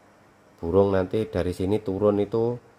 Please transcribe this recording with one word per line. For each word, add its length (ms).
Burung 320
nanti 320
dari 240
sini 320
turun 400
itu, 320